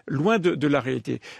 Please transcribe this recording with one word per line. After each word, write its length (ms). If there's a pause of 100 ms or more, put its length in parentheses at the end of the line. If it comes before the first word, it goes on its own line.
loin 320
de, 160
de 140
la 120
réalité. 400 (200)